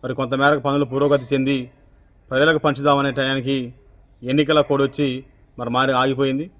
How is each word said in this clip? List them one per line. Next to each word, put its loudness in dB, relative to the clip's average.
మరి -6
కొంతమేరకు 2
పనులు 0
పురోగతి 0
చెంది 0
ప్రజలకు 2
పంచుదామనే 0
టయానికి -2
ఎన్నికల 2
కోడ్ 2
వచ్చి -2
మరి -6
మారి 0
ఆగిపోయింది. 0